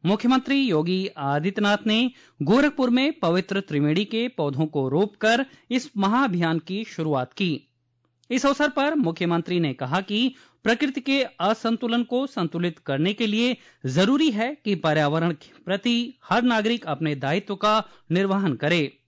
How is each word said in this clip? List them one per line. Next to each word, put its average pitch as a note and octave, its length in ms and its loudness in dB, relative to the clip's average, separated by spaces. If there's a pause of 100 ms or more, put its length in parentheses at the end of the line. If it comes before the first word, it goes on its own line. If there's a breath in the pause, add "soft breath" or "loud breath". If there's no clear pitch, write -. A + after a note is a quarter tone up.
मुख्यमंत्री C4 560 2
योगी F#3 560 0
आदित्यनाथ F#3+ 600 0 (100)
ने A#3 240 2 (300 soft breath)
गोरखपुर B3+ 480 4
में C4 300 2
पवित्र F#3 400 0
त्रिवेणी D#3 460 0
के A3+ 220 -2
पौधों C#3+ 380 -2
को C#3+ 240 -2
रोपकर G#3+ 560 0 (260 loud breath)
इस B3 260 -2
महाअभियान F#3+ 640 0
की F#3+ 240 -6
शुरुआत D3+ 500 -4
की। F3 300 -2 (680)
इस B3+ 140 0
अवसर C#4+ 240 2
पर D4 260 0
मुख्यमंत्री E3+ 640 0
ने D3 140 0
कहा C#3 280 -2
कि A3+ 340 -2 (280 loud breath)
प्रकृति B3+ 380 0
के C4+ 220 0
असंतुलन A3+ 800 -2
को B3+ 240 -2
संतुलित E3+ 520 -4
करने D3+ 340 -2
के A3 140 -2
लिए A3+ 300 0 (280 soft breath)
जरूरी A3+ 460 2
है A#3 340 -4
कि G3+ 100 0
पर्यावरण D#3 560 0
के - 340 -12
प्रति A#3 540 -2 (100)
हर A3 120 2
नागरिक A#3 440 0
अपने D3+ 300 -2
दायित्व D#3+ 400 -4
का G#3+ 280 0 (280 soft breath)
निर्वहन F#3+ 420 0
करे। D3+ 440 -2 (100)